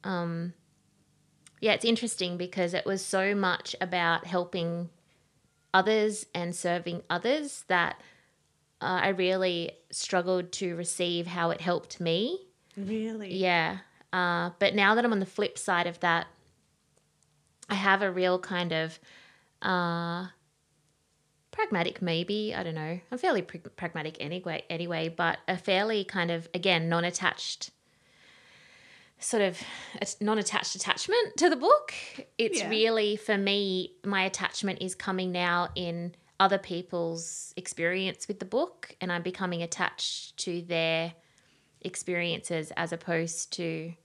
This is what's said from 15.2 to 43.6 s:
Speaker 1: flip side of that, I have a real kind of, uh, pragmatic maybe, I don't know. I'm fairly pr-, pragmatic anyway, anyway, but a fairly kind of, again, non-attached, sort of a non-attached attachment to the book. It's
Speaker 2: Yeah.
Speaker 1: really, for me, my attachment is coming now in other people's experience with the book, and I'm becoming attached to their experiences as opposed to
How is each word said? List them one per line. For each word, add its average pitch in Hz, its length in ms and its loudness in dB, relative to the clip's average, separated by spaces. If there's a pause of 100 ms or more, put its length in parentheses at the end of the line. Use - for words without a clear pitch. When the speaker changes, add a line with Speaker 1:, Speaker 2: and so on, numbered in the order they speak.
Speaker 1:
flip - 320 -2
side 175 280 2
of 170 140 -6
that, 170 240 2 (1400)
I 208 60 2
have 196 260 4
a 190 100 0
real 180 280 2
kind 175 340 -2
of, 160 260 -2 (640)
uh, 175 640 0 (1300)
pragmatic 196 500 0
maybe, 180 540 0
I 180 80 -4
don't 165 120 -4
know. 160 240 -4 (120)
I'm 247 60 -6
fairly 262 260 2
pr-, 175 140 -12 (180)
pragmatic 160 440 -6
anyway, 170 500 -6
anyway, 165 400 -2
but 165 380 0
a 180 80 0
fairly 202 480 2
kind 175 280 0
of, 165 220 -4
again, 170 360 2
non-attached, - 800 0 (1500)
sort 214 240 2
of 175 180 0 (400)
a 202 60 -2 (160)
non-attached 208 520 0
attachment - 600 0
to 349 120 6
the 311 60 6
book. 494 380 4 (440)
It's 233 220 0
Speaker 2:
Yeah. 185 100 -2
Speaker 1:
really, 220 460 4
for 208 220 0
me, 196 640 0
my 196 200 2
attachment 190 580 -2
is 185 140 -6
coming 185 360 -2
now 175 440 0
in 175 400 -4 (240)
other 196 180 6
people's 170 1000 -6
experience 185 720 -2
with 202 120 -6
the 185 60 -4
book, - 540 -4
and 180 120 -2
I'm 175 100 0
becoming 180 400 -2
attached - 760 -4
to 175 260 -4
their 165 500 0 (680)
experiences 175 920 -4
as 165 160 -2
opposed 165 600 -4
to 165 400 -6 (120)